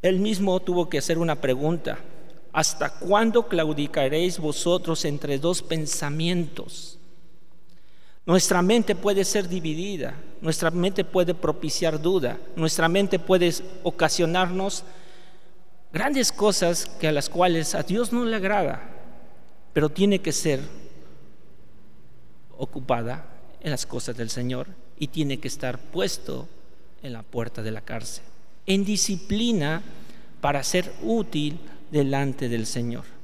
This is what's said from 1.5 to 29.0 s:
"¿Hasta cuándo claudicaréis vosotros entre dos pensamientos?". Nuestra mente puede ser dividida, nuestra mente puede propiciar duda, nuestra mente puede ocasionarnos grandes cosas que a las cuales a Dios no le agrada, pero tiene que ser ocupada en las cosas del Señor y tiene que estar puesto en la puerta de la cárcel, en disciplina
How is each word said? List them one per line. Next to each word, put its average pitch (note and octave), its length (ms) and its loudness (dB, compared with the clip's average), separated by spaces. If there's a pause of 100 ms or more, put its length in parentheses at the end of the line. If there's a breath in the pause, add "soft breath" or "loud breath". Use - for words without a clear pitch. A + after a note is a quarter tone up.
"¿Hasta - 480 2
cuándo A3+ 480 4
claudicaréis D#3 920 2
vosotros E3 680 0
entre C#3+ 340 0
dos E3 220 2
pensamientos?". D#3+ 1400 -2 (1300 soft breath)
Nuestra F3 380 6
mente G#3+ 320 6
puede G3 280 2
ser F#3+ 280 0
dividida, E3 640 -2 (260)
nuestra D#3+ 300 2
mente F3+ 340 2
puede F3+ 300 4
propiciar D#3 680 0
duda, D#3 380 2 (180)
nuestra E3 320 4
mente F#3+ 300 4
puede F3 340 6 (300)
ocasionarnos F3+ 1000 2 (1080 loud breath)
grandes B3+ 400 2
cosas F#3 540 4
que - 200 -2
a D#3 60 4
las C#3+ 160 2
cuales E3+ 460 4
a D#3 80 0
Dios A3+ 320 0
no B3 100 2
le A3+ 120 0
agrada, F#3+ 600 0 (760)
pero D3 160 4
tiene F#3+ 300 4
que D#3 140 -2
ser C#3+ 260 2 (2000)
ocupada C3 680 -2 (360)
en D#3+ 100 -4
las C3 160 -2
cosas A#2+ 300 -4
del A#2 120 -4
Señor B2+ 380 -2 (320)
y D3+ 80 -2
tiene C#3+ 320 0
que - 80 -4
estar B2 320 -2
puesto D#3+ 680 -2 (560)
en C3+ 80 -8
la A2+ 100 -8
puerta A2+ 400 -4
de A2 80 -2
la G#2+ 100 -4
cárcel, - 440 -6 (420)
en G3 180 4
disciplina G3 960 2 (600 loud breath)